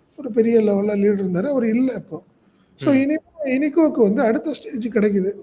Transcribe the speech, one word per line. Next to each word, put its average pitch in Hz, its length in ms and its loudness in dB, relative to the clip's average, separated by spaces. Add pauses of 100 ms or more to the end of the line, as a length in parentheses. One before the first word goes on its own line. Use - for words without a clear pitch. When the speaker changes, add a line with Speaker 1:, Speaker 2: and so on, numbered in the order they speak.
(180)
Speaker 1:
ஒரு 262 140 -10
பெரிய 226 300 4
லெவல்ல 208 340 0
லீடர் 202 280 2
இருந்தாரு. 180 220 -2
அவர் 269 200 0
இல்ல 240 280 0
இப்போ. 160 300 -12 (520)
So - 180 0
Speaker 2:
ம். - 20 4
Speaker 1:
இனி, 277 200 0 (300)
இனிக்கோவுக்கு 294 560 0
வந்து 220 200 2
அடுத்த 254 320 0
ஸ்டேஜ் 247 340 -8
கிடைக்குது. 202 560 0